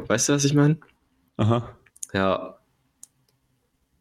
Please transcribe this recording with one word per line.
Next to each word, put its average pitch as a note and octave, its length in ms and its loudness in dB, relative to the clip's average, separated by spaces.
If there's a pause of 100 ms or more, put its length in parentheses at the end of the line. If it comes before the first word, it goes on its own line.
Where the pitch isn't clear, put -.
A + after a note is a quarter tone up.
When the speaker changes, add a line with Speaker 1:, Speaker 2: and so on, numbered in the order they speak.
Speaker 1:
Weißt A2+ 240 0
du, - 20 2
was C#3+ 140 0
ich C#3+ 80 0
mein? D3 260 2 (560)
Speaker 2:
Aha. A#2 400 -2 (380)
Speaker 1:
Ja. F#2+ 440 -2 (1400)